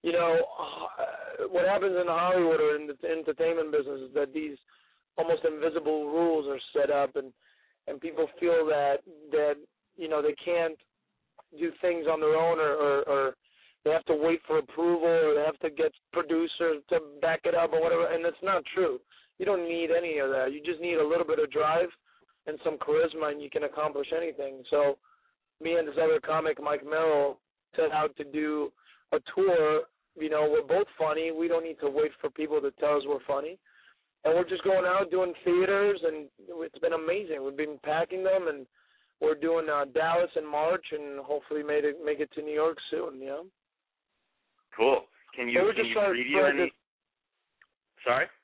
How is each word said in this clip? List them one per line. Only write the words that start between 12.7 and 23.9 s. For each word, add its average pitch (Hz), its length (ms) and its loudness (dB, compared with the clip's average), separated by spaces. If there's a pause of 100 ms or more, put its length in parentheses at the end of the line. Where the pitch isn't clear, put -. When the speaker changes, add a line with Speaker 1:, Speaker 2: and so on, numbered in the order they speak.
Speaker 1:
or, 143 340 0
or 139 280 0 (480)
they 151 60 2
have 160 140 2
to 165 100 0
wait 160 320 2
for 156 120 2
approval, 170 500 0
or 160 260 4
they 147 100 2
have 151 160 -2
to 160 100 -2
get 151 220 -2 (200)
producers 165 800 -2
to 165 100 2 (200)
back 160 240 0
it 170 100 2
up 165 180 2
or 160 80 4
whatever, 165 260 2
and 165 200 -2
it's 170 160 -2
not 185 200 0 (120)
true. 156 260 2 (380)
You 190 80 -4
don't 180 220 0
need 170 220 -2
any 170 280 2
of 135 120 0
that. 131 220 0
You 147 100 -10
just 160 180 -4
need 170 180 0
a 151 80 4
little 170 200 2
bit 156 120 0
of 147 120 2
drive 160 380 2 (580)
and 156 160 -8
some 156 160 -2
charisma, 156 540 0
and 147 100 -8
you 143 80 -12
can 151 140 -2
accomplish 143 520 -4